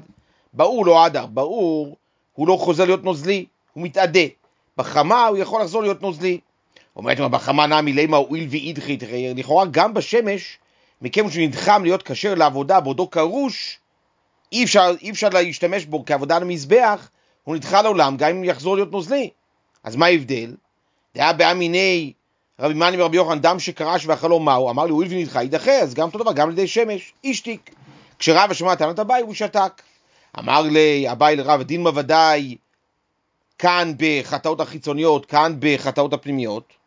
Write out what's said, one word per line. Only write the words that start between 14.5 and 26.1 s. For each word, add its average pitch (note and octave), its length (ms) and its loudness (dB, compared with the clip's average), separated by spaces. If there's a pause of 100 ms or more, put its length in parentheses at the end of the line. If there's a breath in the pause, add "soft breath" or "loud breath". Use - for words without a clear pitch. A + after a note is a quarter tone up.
אי A#3 120 0
אפשר, F#3 260 4 (120)
אי G3 80 -12
אפשר G#3 180 0
להשתמש F3+ 560 -2
בו D3 200 -8
כעבודה C#3+ 320 -2
על F3 60 0
המזבח, F3+ 680 0 (340)
הוא D#3+ 120 -6
נדחה F#3+ 260 2
לעולם, D#3+ 340 0
גם D3+ 140 0
אם F#3 140 -4
יחזור E3+ 300 -2
להיות F#3+ 180 -2
נוזלי. G3+ 380 -4 (540)
אז A2+ 120 -12
מה E3 100 4
ההבדל? B2+ 500 0 (580)
דעה C#3+ 180 2
באמיניה, F3 800 0 (500)
רבי D3+ 140 -2
מאני F3+ 280 2
ורבי E3 140 2
יוחנן, D#3+ 240 0
דם E3+ 180 2
שקרש D#3+ 480 -4
ואכלו D#3+ 340 2
מהו? C3 300 2
אמר C3+ 140 -2
לי, E3+ 60 -2
"הואיל E3 200 0
ונדחה, C#3 320 -4
יידחה", D#3 300 0
אז F3 220 2
גם D#3 120 -2
אותו F#3+ 120 -8